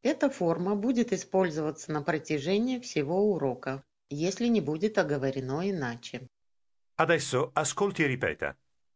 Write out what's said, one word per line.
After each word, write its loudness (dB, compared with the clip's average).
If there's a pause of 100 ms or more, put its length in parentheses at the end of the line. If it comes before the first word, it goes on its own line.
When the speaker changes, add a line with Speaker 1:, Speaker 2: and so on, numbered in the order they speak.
Speaker 1:
Эта 2
форма 0
будет 0
использоваться -2
на -2
протяжении 0
всего 0
урока, -2 (280)
если -2
не 4
будет 0
оговорено 0
иначе. -6 (720)
Speaker 2:
Adesso 2
ascolti 0
e 4
ripeta. -2 (400)